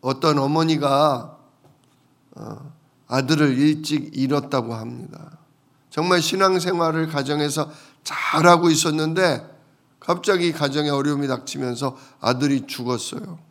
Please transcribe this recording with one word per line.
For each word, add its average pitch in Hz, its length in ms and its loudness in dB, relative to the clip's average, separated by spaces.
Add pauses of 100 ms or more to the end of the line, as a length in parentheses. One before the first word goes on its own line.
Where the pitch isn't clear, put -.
어떤 135 360 2
어머니가, 147 1000 2 (960)
어, 113 380 -16 (340)
아들을 139 500 2
일찍 151 600 0
잃었다고 131 580 -2
합니다. 120 640 -14 (520)
정말 175 320 2
신앙생활을 170 880 2
가정에서 147 640 -2 (320)
잘하고 170 680 4
있었는데 156 760 0 (540)
갑자기 175 520 0
가정에 147 380 -2
어려움이 143 380 0
닥치면서 127 680 -6 (240)
아들이 131 460 0
죽었어요. 127 720 -8 (120)